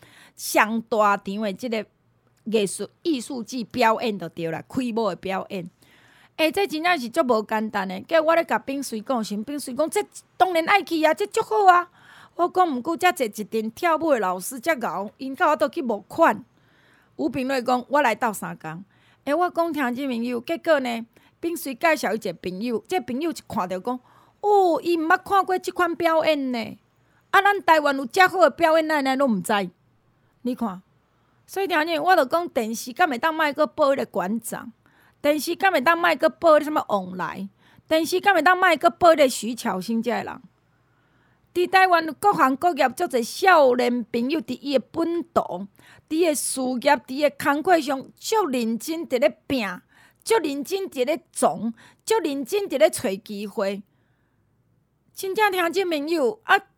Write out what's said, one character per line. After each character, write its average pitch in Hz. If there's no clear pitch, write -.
上 226
大 208
场 196
的 214
即 254
个 220
艺 208
术、 -
艺 302
术 247
季 240
表 226
演 214
就 165
对 165
了， 160
开 262
幕 220
的 175
表 190
演。 180
诶， 320
这 392
真 302
正 349
是 240
足 330
无 240
简 220
单 190
的。 190
叫 330
我 320
咧 330
甲 -
炳 277
随 226
讲 226
时， 202
炳 285
随 262
讲 302
：“这 415
当 370
然 330
爱 403
去 311
啊， 311
这 403
足 440
好 427
啊。” 349
我 339
讲 370
：“毋 247
过 320
遮 359
济 339
一 214
阵 220
跳 330
舞 311
的 240
老 185
师 233
遮 320
敖， 185
因 269
甲 349
我 302
倒 302
去 330
募 226
款。” 269
吴 294
炳 254
瑞 269
讲 247
：“我 285
来 233
斗 220
三 175
工。” 160
诶， 285
我 349
讲 339
听 254
即 277
朋 233
友， 240
结 330
果 320
呢， 233
炳 339
随 277
介 311
绍 202
伊 220
一 -
个 196
朋 185
友， 226
这 359
朋 254
友 320
一 -
看 220
到 185
讲 247
：“哦， 381
伊 339
毋 330
捌 370
看 381
过 370
即 370
款 339
表 320
演 277
呢。” 220
啊， 381
咱 403
台 320
湾 285
有 277
遮 370
好 359
的 320
表 320
演， 320
咱 311
安 262
拢 247
毋 -
知？ 175
你 247
看， 190
所 370
以 392
听 311
见 330
我 359
就 320
讲， 330
电 226
视 240
敢 359
会 240
当 320
卖 311
个 302
报 285
迄 277
个 240
馆 202
长？ -
电 294
视 330
敢 381
会 311
当 330
卖 339
个 311
报 311
什 302
么 302
往 185
来？ 180
电 320
视 359
敢 403
会 349
当 359
卖 359
个 339
报 349
迄 -
个 277
徐 233
巧 190
芯 226
这 233
个 202
人？ -
伫 349
台 381
湾 330
各 311
行 277
各 349
业， 262
足 349
侪 262
少 285
年 247
朋 240
友 311
伫 -
伊 277
的 -
本 330
土、 -
伫 311
伊 330
的 302
事 -
业、 262
伫 -
伊 262
的 285
工 285
课 349
上， 269
足 427
认 233
真 320
伫 247
咧 285
拼， 202
足 453
认 285
真 392
伫 262
咧 302
撞， 208
足 440
认 285
真 403
伫 285
咧 311
找 -
机 208
会。 202
真 381
正 415
听 349
众 370
朋 294
友， 302
啊， -